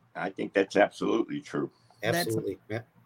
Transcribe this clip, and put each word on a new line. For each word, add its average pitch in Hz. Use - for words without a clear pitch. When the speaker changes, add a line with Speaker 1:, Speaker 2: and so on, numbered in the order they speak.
Speaker 1:
I 82
think -
that's 98
absolutely 101
true. -
Speaker 2:
That's 113
a 170
Speaker 3:
Absolutely. 110
Yeah. 110